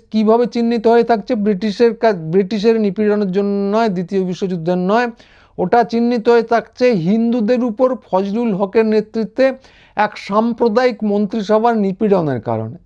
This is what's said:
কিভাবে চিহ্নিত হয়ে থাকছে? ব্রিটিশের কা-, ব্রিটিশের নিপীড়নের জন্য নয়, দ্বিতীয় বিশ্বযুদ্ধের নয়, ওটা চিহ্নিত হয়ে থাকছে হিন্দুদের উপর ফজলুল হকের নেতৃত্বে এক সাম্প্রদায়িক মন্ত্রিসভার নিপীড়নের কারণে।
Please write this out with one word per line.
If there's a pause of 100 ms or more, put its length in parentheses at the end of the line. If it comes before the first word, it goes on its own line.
(100)
কিভাবে
চিহ্নিত
হয়ে
থাকছে?
ব্রিটিশের
কা-,
ব্রিটিশের
নিপীড়নের
জন্য
নয়,
দ্বিতীয়
বিশ্বযুদ্ধের
নয়, (480)
ওটা
চিহ্নিত
হয়ে
থাকছে
হিন্দুদের
উপর (140)
ফজলুল
হকের
নেতৃত্বে (440)
এক
সাম্প্রদায়িক
মন্ত্রিসভার
নিপীড়নের
কারণে।